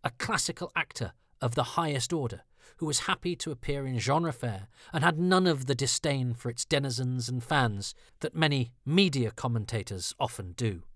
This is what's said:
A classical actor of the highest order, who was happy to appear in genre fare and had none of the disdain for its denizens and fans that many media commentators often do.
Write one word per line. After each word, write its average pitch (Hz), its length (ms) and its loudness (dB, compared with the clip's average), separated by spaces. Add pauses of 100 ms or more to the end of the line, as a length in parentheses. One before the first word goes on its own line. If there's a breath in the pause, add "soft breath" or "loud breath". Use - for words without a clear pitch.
A 113 60 0
classical - 640 -4
actor - 380 -4 (260)
of 120 140 0
the 139 80 2
highest 147 500 0
order, 139 300 -2 (340 soft breath)
who 165 100 -4
was 151 140 0
happy 180 340 0
to - 160 -8
appear 139 360 -4
in 127 120 0
genre 143 340 2
fare 101 360 -6 (240 loud breath)
and - 100 0
had 165 160 4
none 185 280 6
of 139 200 2
the 139 80 2
disdain 127 600 0
for - 140 -6
its - 160 -6
denizens 127 640 0
and 123 140 -4
fans 117 520 0 (260 soft breath)
that - 160 -4
many 147 360 2 (120)
media 143 480 4
commentators 107 880 -4
often 95 320 -4
do. 95 300 -2 (140)